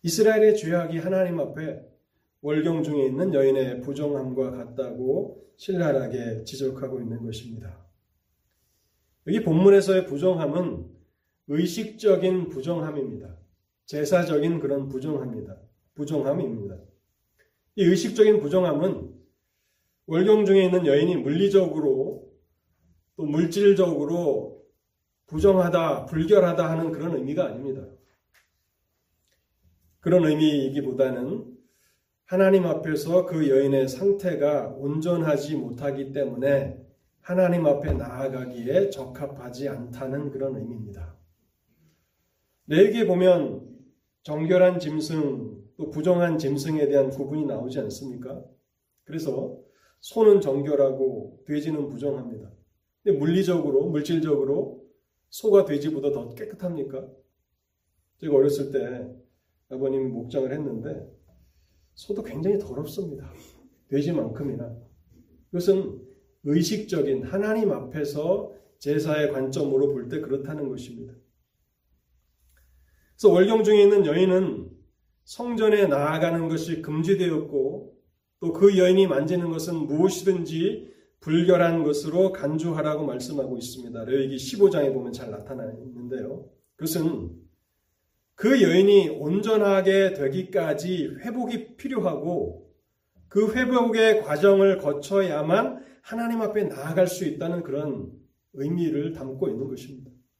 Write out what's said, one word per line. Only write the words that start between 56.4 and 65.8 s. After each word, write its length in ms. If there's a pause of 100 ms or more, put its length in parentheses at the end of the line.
제가 160
어렸을 360
때 540 (440)
아버님이 400
목장을 440
했는데 540 (880)
소도 280
굉장히 360
더럽습니다. 720 (580)
돼지만큼이나. 880 (760)
이것은 500 (440)